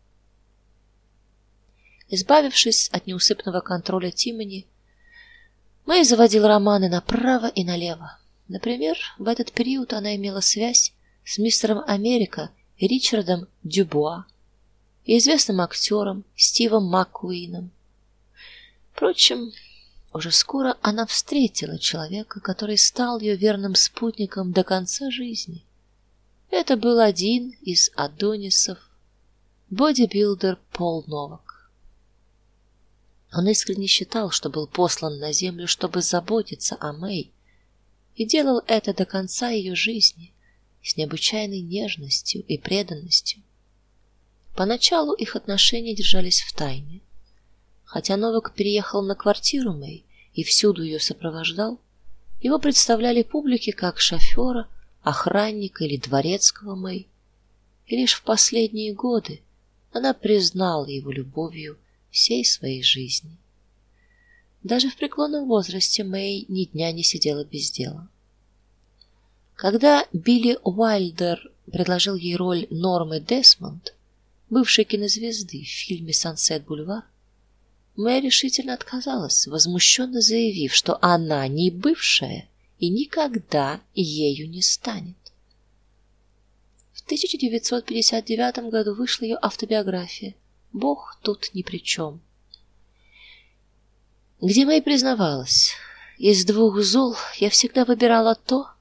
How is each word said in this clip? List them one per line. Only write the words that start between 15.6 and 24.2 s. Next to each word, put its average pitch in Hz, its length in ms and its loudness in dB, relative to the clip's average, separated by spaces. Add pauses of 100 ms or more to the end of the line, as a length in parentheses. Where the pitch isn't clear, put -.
актёром 196 640 -2 (120)
Стивом 220 480 2
Маккуином. 180 880 -4 (1200)
Впрочем, 247 600 0 (600)
уже 165 180 -6
скоро 254 520 0
она 214 240 -2
встретила 202 720 -2
человека, 175 600 -6
который 208 380 -4
стал 240 420 0
её 208 160 0
верным 196 380 0
спутником 190 800 -2